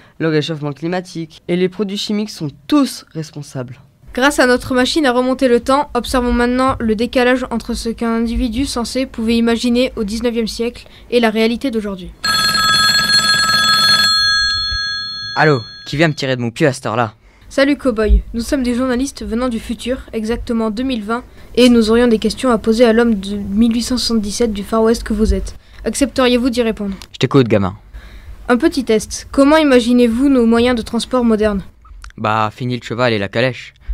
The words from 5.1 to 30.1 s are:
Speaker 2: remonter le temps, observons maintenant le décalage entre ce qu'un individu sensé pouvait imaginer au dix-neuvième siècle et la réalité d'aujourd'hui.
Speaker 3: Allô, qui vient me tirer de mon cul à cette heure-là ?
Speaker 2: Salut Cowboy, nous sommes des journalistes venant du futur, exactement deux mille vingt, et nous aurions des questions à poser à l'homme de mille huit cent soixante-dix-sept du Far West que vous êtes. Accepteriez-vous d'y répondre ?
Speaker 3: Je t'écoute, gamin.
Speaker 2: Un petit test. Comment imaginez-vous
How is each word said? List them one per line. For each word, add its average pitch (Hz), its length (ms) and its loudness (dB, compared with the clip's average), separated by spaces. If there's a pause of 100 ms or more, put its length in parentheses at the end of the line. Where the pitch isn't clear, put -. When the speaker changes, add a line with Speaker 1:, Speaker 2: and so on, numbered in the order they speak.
Speaker 2:
remonter 254 340 2
le 240 140 4
temps, 277 320 0
observons 240 400 0
maintenant 247 460 2
le 220 160 0
décalage 247 540 0
entre 226 240 -4
ce 226 140 -6
qu'un 226 300 -2
individu 233 480 -2
sensé 254 400 -4
pouvait 233 320 -2
imaginer 233 580 2
au 226 80 -4
dix-neuvième 226 440 -2
siècle - 380 -6 (260)
et 240 100 4
la 233 80 2
réalité 226 420 0
d'aujourd'hui. 202 400 -6 (3250)
Speaker 3:
Allô, 143 240 2 (240)
qui - 100 -10
vient 156 140 2
me 147 40 -2
tirer 131 220 -4
de 123 60 -6
mon 117 100 -2
cul 160 140 0
à 131 80 4
cette - 140 -8
heure-là ? 110 260 0 (340)
Speaker 2:
Salut 277 300 0
Cowboy, 214 440 2 (120)
nous 233 80 -6
sommes 269 220 -2
des 240 120 0
journalistes 254 500 -4
venant 233 220 -2
du 226 120 -4
futur, 247 420 -6 (100)
exactement 226 600 -4
deux 220 120 -6
mille 254 200 -4
vingt, 233 200 -6 (320)
et 247 140 6
nous 233 200 4
aurions 233 180 4
des 226 120 2
questions 247 320 -2
à 220 60 2
poser 226 260 2
à 226 80 6
l'homme 233 240 4
de 196 220 -6
mille 202 360 0
huit 240 80 -2
cent 247 140 -4
soixante-dix-sept 226 560 -2
du 202 120 -6
Far 220 200 0
West 233 200 2
que - 100 -4
vous 208 200 2
êtes. - 220 -4 (300)
Accepteriez-vous 247 640 2
d'y 240 140 0
répondre ? 202 320 -4 (180)
Speaker 3:
Je - 40 -18
t'écoute, 135 300 4
gamin. 101 300 0 (720)
Speaker 2:
Un 349 80 4
petit 320 260 0
test. - 480 -2
Comment 277 240 4
imaginez-vous 247 720 4